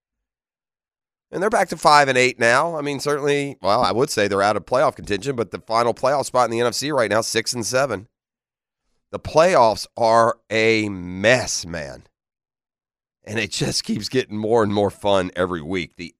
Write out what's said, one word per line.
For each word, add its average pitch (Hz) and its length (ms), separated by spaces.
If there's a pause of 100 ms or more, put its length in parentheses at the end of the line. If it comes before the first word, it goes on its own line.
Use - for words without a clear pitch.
(1300)
And - 100
they're 202 80
back 202 200
to 175 80
five 147 320
and 131 80
eight 127 200
now. 135 400
I 151 40
mean, 143 180
certainly, 143 600
well, 101 220
I 98 100
would 120 200
say 104 160
they're 98 160
out 107 120
of 95 120
playoff 131 280
contention, 101 400
but 110 140
the - 80
final 113 340
playoff 135 340
spot 123 200
in 113 60
the 117 80
N 120 80
F 117 80
C 143 160
right 123 180
now, 104 120
six - 320
and 120 120
seven. 120 420 (1000)
The 101 100
playoffs 151 680 (100)
are 113 400 (140)
a 110 380
mess, 95 760
man. 76 380 (1200)
And 107 160
it 104 100
just - 340
keeps 107 260
getting 120 280
more 110 240
and 104 100
more 101 200
fun 98 440
every 87 280
week. 85 320
The 85 240